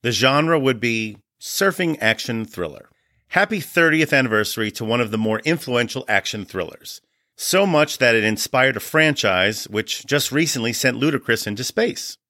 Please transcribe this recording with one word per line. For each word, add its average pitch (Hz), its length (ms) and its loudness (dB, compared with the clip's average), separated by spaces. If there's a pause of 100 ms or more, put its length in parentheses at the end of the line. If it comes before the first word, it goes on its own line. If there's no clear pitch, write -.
The 120 80 0
genre 143 480 4
would 131 200 2
be 110 380 -2 (240)
surfing 180 580 -2
action 110 460 0
thriller. - 460 -10 (380)
Happy 202 300 0
thirtieth 160 540 2
anniversary 110 560 0
to 113 160 -8
one 117 160 0
of 107 80 -2
the 110 80 -2
more 110 220 0
influential 127 680 -2
action 104 380 -2
thrillers. - 560 -10 (360)
So 190 280 2
much 151 320 2
that 120 160 4
it 113 100 4
inspired 123 540 0
a 98 40 -8
franchise 107 840 2
which - 380 -6
just 143 260 0
recently 131 420 0
sent 123 260 0
Ludacris 127 480 0
into 107 160 -6
space. - 560 -4 (100)